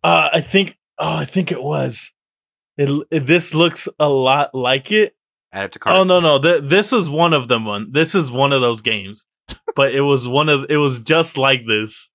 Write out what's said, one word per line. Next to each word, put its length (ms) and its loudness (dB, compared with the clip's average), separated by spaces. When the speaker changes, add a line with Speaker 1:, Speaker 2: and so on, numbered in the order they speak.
Speaker 1:
Uh, 300 2
I 80 0
think, 380 -2
oh, 180 -4
I 100 -4
think 260 -4
it 100 -6
was. 500 -6
It, 360 -2
it, 140 -2
this 280 0
looks 320 0
a 80 2
lot 460 2
like 360 -2
it. 240 2
Speaker 2:
Add 140 -8
it 60 -12
to 60 -20
cart. 180 2
Speaker 1:
Oh, 60 6
no, 160 4
no. 220 4
Th-, 240 2
this 260 2
was 180 0
one 260 2
of 120 -2
them. 200 -2
One, 260 -8
this 240 0
is 160 -2
one 200 2
of 100 2
those 180 0
games, 460 -6
Speaker 3:
<laughs> 280 -10
Speaker 1:
but 180 2
it 60 0
was 260 2
one 220 0
of, 220 2
it 80 2
was 200 0
just 400 0
like 300 0
this 460 -4